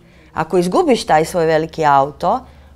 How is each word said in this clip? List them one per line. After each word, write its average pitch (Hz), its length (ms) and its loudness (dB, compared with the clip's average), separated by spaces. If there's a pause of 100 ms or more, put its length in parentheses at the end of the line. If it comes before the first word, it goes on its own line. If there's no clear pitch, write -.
(340)
Ako 175 240 -4
izgubiš 226 480 0
taj 160 200 2
svoj 170 200 -2
veliki 160 400 -2
auto, 147 600 0 (300)